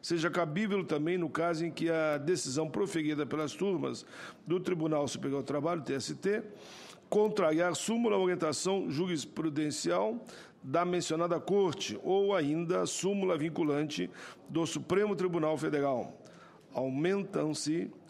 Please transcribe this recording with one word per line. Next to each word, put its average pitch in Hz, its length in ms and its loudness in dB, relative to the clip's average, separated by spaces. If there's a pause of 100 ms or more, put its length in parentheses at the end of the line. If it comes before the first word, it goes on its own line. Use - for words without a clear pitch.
seja 170 260 0
cabível 180 560 0
também 156 360 0
no 160 100 0
caso 165 340 0
em 170 60 -2
que 160 180 -2
a 156 300 2
decisão 147 500 0
proferida 151 600 -2
pelas 147 260 -4
turmas 139 540 -2 (400)
do 175 120 2
Tribunal 156 480 0
Superior 139 360 -2
do - 20 -10
Trabalho, 147 380 0
T 135 100 -2
S 139 220 -4
T, 208 260 0 (680)
contrariar 180 680 4
súmula 226 400 2
ou 190 80 4
orientação 180 680 0
jurisprudencial 165 1400 0 (380)
da 147 200 2
mencionada 170 560 0
corte, 180 640 0
ou 196 320 4
ainda 170 520 2
súmula 185 500 0
vinculante 151 720 0 (400)
do 156 160 2
Supremo 185 500 0
Tribunal 160 420 2
Federal. 143 640 0 (540)
Aumentam-se 151 1160 0 (180)